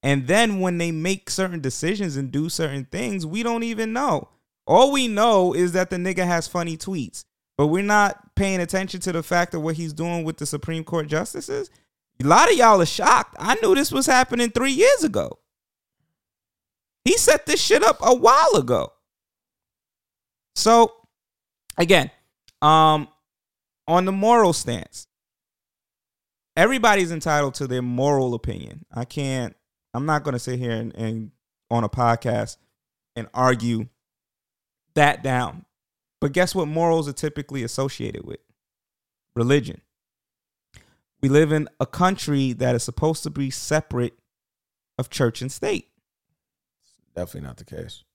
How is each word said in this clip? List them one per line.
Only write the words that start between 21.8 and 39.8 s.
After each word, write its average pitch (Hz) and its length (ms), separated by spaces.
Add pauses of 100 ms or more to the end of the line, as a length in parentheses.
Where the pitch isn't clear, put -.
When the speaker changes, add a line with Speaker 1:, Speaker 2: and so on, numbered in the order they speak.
Speaker 1:
um, 156 460 (800)
on 180 180
the 190 80
moral 208 400
stance, - 540 (1500)
everybody's 202 560
entitled 147 440
to 139 120
their 123 140
moral 127 520
opinion. 113 580
I - 120
can't, 131 500 (400)
I'm 131 120
not 151 180
gonna 131 160
sit 123 180
here 123 140
and, 113 240
and 113 340 (400)
on 117 140
a 104 40
podcast 117 680 (580)
and 113 180
argue 120 540 (1080)
that 147 280
down. 127 420 (560)
But 143 120
guess 180 220
what 180 120
morals 160 420
are 139 40
typically 139 500
associated 120 640
with? - 160 (960)
Religion. 120 460 (1400)